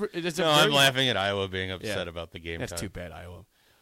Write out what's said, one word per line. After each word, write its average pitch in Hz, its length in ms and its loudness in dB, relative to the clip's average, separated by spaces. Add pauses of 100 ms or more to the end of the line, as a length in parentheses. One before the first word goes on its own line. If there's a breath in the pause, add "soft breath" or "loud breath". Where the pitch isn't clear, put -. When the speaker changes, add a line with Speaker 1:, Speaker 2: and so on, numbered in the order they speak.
(140)
Speaker 1:
is 165 240 -4
a 180 40 0
Speaker 2:
No, 165 80 4
I'm 151 120 6
Speaker 1:
very 156 100 4
Speaker 2:
laughing 135 360 4
at 113 100 2
Iowa 98 300 0
being 92 220 -4
upset 95 360 -4
Speaker 1:
Yeah. 85 40 -8
Speaker 2:
about 85 200 -10
the 95 80 -14
game 82 220 -8
Speaker 1:
That's 117 120 -6
Speaker 2:
time. 85 80 -8
Speaker 1:
too 104 80 -8
bad, 87 240 -12
Iowa. 90 320 -16 (380 soft breath)